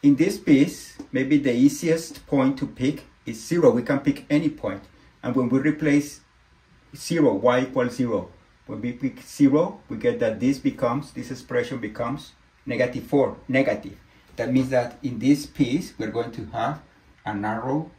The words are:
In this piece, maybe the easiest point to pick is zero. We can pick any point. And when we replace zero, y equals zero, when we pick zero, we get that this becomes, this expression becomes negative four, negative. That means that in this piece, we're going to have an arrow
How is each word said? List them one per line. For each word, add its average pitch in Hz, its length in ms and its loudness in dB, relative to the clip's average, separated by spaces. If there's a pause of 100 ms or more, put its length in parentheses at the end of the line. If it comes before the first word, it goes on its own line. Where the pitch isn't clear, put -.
In 143 120 8
this 170 220 2
piece, - 600 2 (140)
maybe 135 260 2
the 135 160 2
easiest 147 720 2
point 135 320 2
to 139 80 -4
pick 131 360 -4 (220)
is 113 200 -10
zero. 175 260 4
We - 120 2
can 139 160 0
pick - 300 -2
any 220 200 2
point. - 340 -8 (380)
And 120 140 -4
when 127 140 2
we 131 100 2
replace 147 640 0 (760)
zero, 156 380 2
y 123 280 4
equals 127 340 -2
zero, - 340 -2 (380)
when 104 120 -10
we 120 140 -6
pick - 280 -8
zero, 147 680 2
we 113 80 -8
get 113 240 0
that 110 180 0
this 131 200 0
becomes, 131 520 -2
this - 180 -12
expression 123 500 -4
becomes 117 520 -8 (340)
negative 120 380 -2
four, 135 320 0 (140)
negative. - 480 -2 (400)
That 120 160 -4
means 127 160 2
that 123 340 0
in 120 160 -6
this 139 260 2
piece, 147 520 -2
we're - 140 -6
going 120 200 -4
to - 140 -10
have 117 360 -4 (440)
an 104 180 -4
arrow 120 560 -4